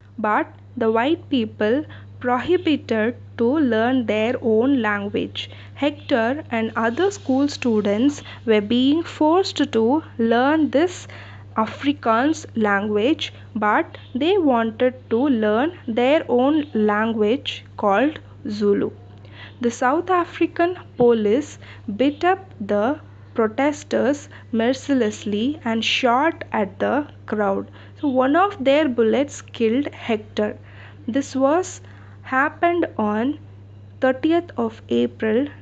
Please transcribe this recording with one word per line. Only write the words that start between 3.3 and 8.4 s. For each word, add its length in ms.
to 220
learn 460
their 360
own 400
language. 680
Hector 760
and 280
other 340
school 380
students 720